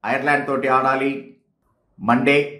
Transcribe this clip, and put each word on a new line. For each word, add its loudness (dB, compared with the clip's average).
ఐర్లాండ్ -2
తోటి -2
ఆడాలి 0
మండే. 2